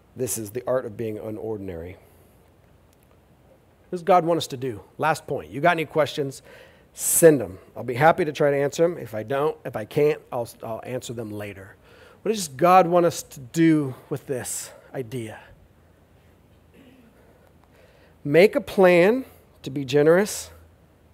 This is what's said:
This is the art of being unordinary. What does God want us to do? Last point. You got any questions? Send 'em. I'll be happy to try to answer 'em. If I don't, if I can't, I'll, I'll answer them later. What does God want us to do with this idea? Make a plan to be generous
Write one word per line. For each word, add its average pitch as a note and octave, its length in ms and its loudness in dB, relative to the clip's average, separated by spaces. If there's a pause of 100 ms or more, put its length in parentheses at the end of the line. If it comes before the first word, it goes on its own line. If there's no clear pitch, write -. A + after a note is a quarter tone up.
(160)
This A#2 220 -6
is G#2+ 140 -10
the A#2+ 160 -10
art B2+ 180 -2
of G#2+ 100 -12
being A2 220 -8
unordinary. G2 760 -10 (1900)
What - 20 -10
does F3 120 -10
God F3+ 200 4
want E3 140 0
us - 100 -4
to C3+ 100 -10
do? A#2+ 240 -8 (180)
Last D3 260 -2
point. F2+ 240 -10
You A2+ 100 -10
got E3+ 120 2
any E3 140 -4
questions? C#3+ 580 -4 (500)
Send D#3 480 6
'em. F#2 160 -10 (180)
I'll A2+ 80 -12
be A#2+ 120 -8
happy E3 280 4
to D3+ 80 -4
try C#3+ 200 0
to C#3+ 60 0
answer C#3+ 260 0
'em. E3+ 160 -2
If A#2+ 160 -14
I A2 80 -8
don't, C#3+ 420 -2
if B2 100 -12
I G#2+ 100 -6
can't, D3 360 0 (100)
I'll, A#2+ 160 -6 (140)
I'll A2+ 220 -12
answer B2 300 -10
them A2+ 180 -12
later. G#2 440 -14 (460)
What G3 100 -4
does G3 160 -6
God E3+ 380 6
want F3 220 4
us - 160 -4
to - 160 -20
do D3+ 560 2 (160)
with C#3 160 -10
this - 420 -10 (240)
idea? A#2 460 -10 (2750)
Make D#3+ 320 6
a C4 60 0
plan F#3+ 640 4 (380)
to C#3 80 -10
be C#3 120 -6
generous D#3 680 2 (640)